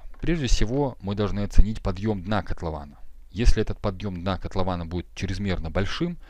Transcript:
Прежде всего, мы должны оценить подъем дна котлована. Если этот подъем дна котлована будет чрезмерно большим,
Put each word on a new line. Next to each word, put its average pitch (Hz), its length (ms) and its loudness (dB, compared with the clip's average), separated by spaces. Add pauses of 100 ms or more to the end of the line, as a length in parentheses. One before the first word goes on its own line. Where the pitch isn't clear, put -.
(200)
Прежде 156 280 0
всего, 127 520 2
мы 98 140 -4
должны 101 260 0
оценить 101 420 6
подъем 98 400 -2
дна 98 200 -2
котлована. 76 540 -6 (360)
Если 110 300 6
этот 104 160 -4
подъем 95 420 -6
дна 90 180 -2
котлована 90 480 -2
будет 85 280 -6
чрезмерно 92 560 -4
большим, 127 480 -2 (100)